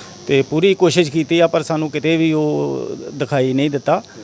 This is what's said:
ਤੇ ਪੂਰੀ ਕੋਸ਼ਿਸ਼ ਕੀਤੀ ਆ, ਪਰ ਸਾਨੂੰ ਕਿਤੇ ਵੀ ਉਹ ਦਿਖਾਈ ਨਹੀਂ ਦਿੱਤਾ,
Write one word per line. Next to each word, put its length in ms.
ਤੇ 160
ਪੂਰੀ 320
ਕੋਸ਼ਿਸ਼ 380
ਕੀਤੀ 280
ਆ, 60
ਪਰ 160
ਸਾਨੂੰ 280
ਕਿਤੇ 260
ਵੀ 160
ਉਹ 540
ਦਿਖਾਈ 380
ਨਹੀਂ 180
ਦਿੱਤਾ, 320